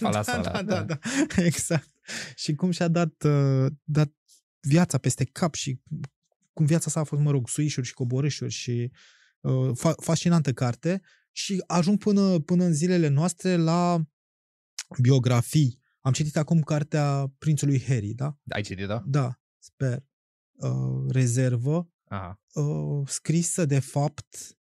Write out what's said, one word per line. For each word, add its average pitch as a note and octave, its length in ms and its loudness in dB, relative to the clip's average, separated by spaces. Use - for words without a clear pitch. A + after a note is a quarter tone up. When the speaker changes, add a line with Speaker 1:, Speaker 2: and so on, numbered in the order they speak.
Speaker 1:
<laughs> - 0 -
Speaker 2:
Palace G#2+ 300 0
Speaker 1:
Da, B3 80 -2
Speaker 2:
ăla. - 240 -4
Speaker 1:
da, F3+ 200 -2
da, D#3 160 -6
da, F#3 80 4
exact. - 460 0
Și - 200 -4
cum F3+ 160 0
și-a E3+ 180 -2
dat, E3 360 0
uh, C#3 420 4
dat D3+ 280 0
viața D3+ 380 2
peste - 260 -2
cap - 300 -4
și C3 260 -6
cum D#3+ 140 0
viața D#3+ 240 2
sa E3 100 -2
a D3+ 40 0
fost, D3 180 -2
mă D3 80 2
rog, C3 180 0
suișuri C#3+ 380 -2
și - 80 -12
coborâșuri B2+ 580 -2
și, A#2+ 380 -4
uh, C3 340 0
fa-, D3+ 280 0
fascinantă E3 500 2
carte. D#3 480 -2
Și - 340 -6
ajung F3 320 2
până, G3 400 2
până F3+ 260 2
în F3 80 2
zilele E3+ 360 2
noastre F3 480 0
la E3+ 460 2
biografii. B2+ 800 4
Am C3 120 0
citit D3+ 240 -2
acum D#3+ 260 2
cartea C#3+ 760 -2
Prințului C#3+ 480 2
Harry, A2+ 280 -2
da? C#3 240 -6
Speaker 2:
Ai - 140 -4
citit-o? G2+ 440 -6
Speaker 1:
Da, C3 340 -2
sper. C3+ 460 -6
Uh, C3 580 -4
Rezervă, B2+ 800 0
Speaker 2:
Aha. F#2+ 320 -12
Speaker 1:
uh, D3 560 -4
scrisă, E3+ 560 0
de C#3 140 4
fapt, - 800 -4